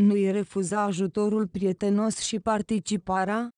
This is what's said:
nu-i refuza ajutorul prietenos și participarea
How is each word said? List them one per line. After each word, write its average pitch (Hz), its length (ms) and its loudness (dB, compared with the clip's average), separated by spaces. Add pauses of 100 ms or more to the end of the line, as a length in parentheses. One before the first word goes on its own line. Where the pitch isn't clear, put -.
nu-i 202 300 4
refuza 196 500 -2
ajutorul 208 640 0
prietenos 202 720 0
și - 220 -4
participarea 208 1200 -2